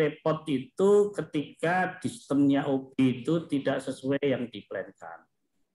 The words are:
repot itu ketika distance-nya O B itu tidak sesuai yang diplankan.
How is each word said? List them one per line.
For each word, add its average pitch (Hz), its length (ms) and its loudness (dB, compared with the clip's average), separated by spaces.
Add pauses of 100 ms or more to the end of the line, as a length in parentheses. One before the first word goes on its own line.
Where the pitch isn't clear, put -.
repot 156 480 -2
itu 196 640 2
ketika 170 880 -4
distance-nya 139 680 0
O 135 280 -2
B 127 240 2
itu 165 280 -2
tidak 139 360 -2
sesuai 139 400 -4
yang 123 240 0
diplankan. 95 800 -12 (460)